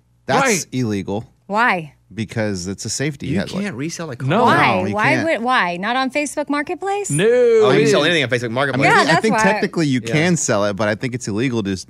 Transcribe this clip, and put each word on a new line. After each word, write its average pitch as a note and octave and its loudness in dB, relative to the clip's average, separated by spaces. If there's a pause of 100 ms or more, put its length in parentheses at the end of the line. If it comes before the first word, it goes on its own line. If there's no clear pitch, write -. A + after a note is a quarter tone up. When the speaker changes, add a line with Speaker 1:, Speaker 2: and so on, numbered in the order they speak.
(260)
Speaker 1:
That's C4 2
Speaker 2:
Right. F#3+ 0
Speaker 1:
illegal. G2+ -4 (140)
Speaker 3:
Why? G3 -2 (180)
Speaker 1:
Because G#2 -4
it's G2 -8
a A#2 -8
safety C#3+ -6
Speaker 4:
You E3+ -2
Speaker 1:
headlight. F#3 -6
Speaker 4:
can't F#3+ -8
resell D#3+ -8
a B2 -12
car. C3 -6
Speaker 2:
No. G3 2
Speaker 3:
Why? A#3 4
Speaker 1:
No, F#3 -2
you G#3 -4
Speaker 3:
Why A3+ 2
Speaker 1:
can't. - 0
Speaker 3:
would, B3 -2
why? A3 0
Not G#3 -4
on C4 -2
Facebook D4 -4
Marketplace? F4+ -4
Speaker 2:
No. D3+ 0
Speaker 4:
Oh, A3+ 4
you - 4
can D3 4
Speaker 2:
it C#3+ 4
Speaker 4:
sell D#3 4
Speaker 2:
is. D3+ 2
Speaker 4:
anything E3 2
on A#2 -2
Facebook B2 0
Speaker 1:
I A#2+ -2
mean, A2 -6
Speaker 4:
Marketplace. C3+ 2
Speaker 3:
Yeah, G#4+ 6
Speaker 1:
I E4+ 4
Speaker 3:
that's D4 2
Speaker 1:
think A3 2
Speaker 3:
why. A3 2
Speaker 1:
technically G3+ 0
you B2+ 2
Speaker 4:
Yeah. A#2 -4
Speaker 1:
can E3 2
sell G#2+ 0
it, G#2 -2
but G#2 0
I G#2+ 0
think A#2+ -6
it's B2 -8
illegal A2+ -2
to G2 -2
s-, F#2 -8